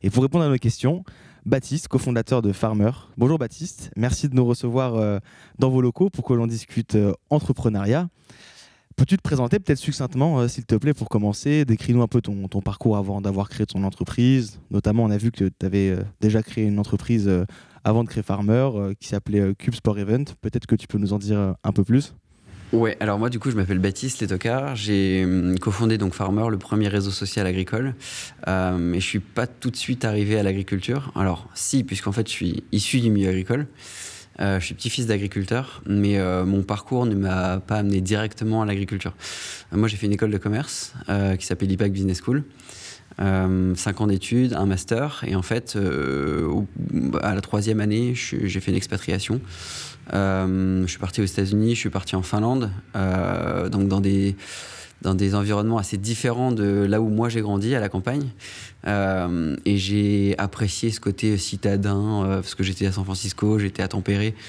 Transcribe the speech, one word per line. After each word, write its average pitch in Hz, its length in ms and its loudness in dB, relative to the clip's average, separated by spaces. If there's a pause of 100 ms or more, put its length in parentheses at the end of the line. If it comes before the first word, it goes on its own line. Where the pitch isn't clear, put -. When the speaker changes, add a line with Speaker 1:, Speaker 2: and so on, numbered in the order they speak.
Speaker 1:
Et 98 60 2
pour 127 140 4
répondre 165 200 4
à 147 60 2
nos 135 80 4
questions, 147 480 0 (400)
Baptiste, 135 420 0
cofondateur 123 540 2
de 101 100 2
Farmer. 107 400 2 (260)
Bonjour 147 220 4
Baptiste, - 560 -10
merci 123 320 0
de 127 80 -2
nous 127 80 6
recevoir, 120 520 0
euh, 104 240 0 (380)
dans 131 120 4
vos 127 100 4
locaux 127 300 2
pour - 160 -6
que 127 80 2
l'on 117 140 2
discute, 113 480 -4
euh, 101 180 4 (160)
entrepreneuriat. 127 800 0 (880)
Peux-tu 139 180 4
te 185 60 2
présenter 131 360 0
peut-être 160 220 2
succinctement, 139 640 0
euh, 120 80 2
s'il 123 160 -8
te 117 100 2
plaît, 139 180 4
pour 113 140 -6
commencer ? 120 560 2
Décris-nous 120 380 4
un 113 80 2
peu 123 100 4
ton, 98 300 -4
ton 98 120 -2
parcours 104 360 0
avant 98 240 -2
d'avoir 98 260 0
créé - 180 -4
ton 98 200 -2
entreprise. 120 760 2 (100)
Notamment, 107 360 2
on 107 60 2
a 104 60 4
vu 113 140 0
que 98 140 0
t'avais, 95 460 2
euh, 92 120 -2 (160)
déjà 107 240 4
créé 110 220 -2
une 104 120 2
entreprise, 104 520 2
euh, 92 160 4 (380)
avant 113 200 4
de 110 60 -6
créer 110 120 -4
Farmer, 107 540 2
euh, 98 240 -2
qui - 80 -16
s'appelait, 101 320 0
euh, 98 180 2
Cube - 160 -4
Sport 107 240 0
Event. 110 280 0 (160)
Peut-être - 260 -4
que 113 80 2
tu - 100 0
peux 104 140 -2
nous 101 140 0
en 104 40 2
dire, 104 220 0
euh, 95 140 0 (100)
un 95 80 0
peu 98 120 4
plus. 127 300 2 (600)
Speaker 2:
Ouais, 113 260 4
alors 104 180 0
moi, 117 140 0
du 117 80 -4
coup, 135 100 -4
je 113 60 0
m'appelle 95 240 2
Baptiste 98 420 -2
Letocard. 120 540 -2
J'ai, 98 500 2
hum, 92 320 2
cofondé 110 400 0
donc 98 160 0
Farmer, 104 380 0
le 98 80 0
premier 104 300 0
réseau 98 200 0
social 95 380 -2
agricole. 110 480 -2 (520)
Euh, 92 300 0
mais 87 220 0
je 95 80 -2
suis 107 120 -2
pas - 280 -4
tout - 240 -6
de - 60 -6
suite 123 280 -4
arrivé 104 320 2
à 104 60 2
l'agriculture. 98 720 -2
Alors, 95 400 0
si, - 280 0
puisqu'en 95 280 -4
fait, 107 160 -2
je - 60 -6
suis 87 380 -4
issu 110 280 2
du 117 100 4
milieu 98 200 4
agricole. 95 360 0 (720)
Euh, 95 200 2
je 90 60 -2
suis - 100 -8
petit-fils 120 320 -4
d'agriculteur, 101 800 -2
mais, 101 320 2
euh, 92 280 2
mon 98 180 2
parcours 120 420 -2
ne 110 80 2
m'a 92 460 0
pas 107 160 -4
amené 101 240 2
directement 107 600 0
à 107 40 0
l'agriculture. 98 480 -4 (600)
Euh, 90 40 0
moi, 110 100 4
j'ai 104 100 -4
fait 107 80 -4
une 101 80 2
école 107 180 0
de 104 60 0
commerce, - 560 -4 (160)
euh, 98 260 2
qui 90 100 -4
s'appelle 98 260 -2
ipac 98 200 2
Business 95 320 0
School. 139 200 0 (760)
Euh, 92 560 2
cinq 98 240 -2
ans 107 80 2
d'études, 117 460 2
un 95 120 0
master, 113 600 -2
et - 80 0
en 92 60 2
fait, 113 340 -4
euh, 76 720 0
au, 92 180 0 (560)
à 101 140 0
la 98 60 -2
troisième 104 400 0
année, 113 340 0
je - 100 -6
suis, - 240 -2
j'ai 92 120 -4
fait 101 100 -2
une 95 60 2
expatriation. 95 640 -4 (720)
Euh, 95 720 0
je 90 60 -2
suis - 80 -8
parti 95 240 -4
aux 98 40 2
États-Unis, 104 500 2
je 113 40 -4
suis 101 100 -4
parti 95 260 -4
en 92 80 -2
Finlande, 110 480 0 (240)
euh, 90 720 0
donc 98 220 0
dans 98 100 2
des, 98 380 2 (640)
dans 95 120 0
des 98 220 2
environnements 104 420 0
assez 101 200 -4
différents 117 560 -2
de 101 340 2
là 107 140 2
où 113 80 2
moi 110 180 2
j'ai 113 140 -2
grandi, 104 340 0
à 117 60 0
la 101 80 -2
campagne. 127 400 -4 (580)
Euh, 92 680 0 (100)
et 101 120 4
j'ai 101 640 2
apprécié 101 500 -2
ce 101 100 -4
côté 107 380 0
citadin, 101 840 0
euh, 95 140 0
parce - 180 -6
que 95 80 -2
j'étais 95 240 -2
à 95 60 0
San 95 100 -4
Francisco, 101 560 -2
j'étais 101 240 -2
à 95 60 -2
Tampere, 101 420 0 (180)